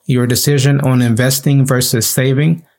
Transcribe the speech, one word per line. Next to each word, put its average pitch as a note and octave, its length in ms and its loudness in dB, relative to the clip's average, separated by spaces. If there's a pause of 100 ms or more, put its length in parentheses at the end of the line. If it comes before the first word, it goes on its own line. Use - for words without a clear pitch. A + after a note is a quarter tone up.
your B2 200 0
decision C#3 540 0
on B2+ 220 0
investing B2+ 640 0
versus B2 420 0
saving C#3 580 -2 (140)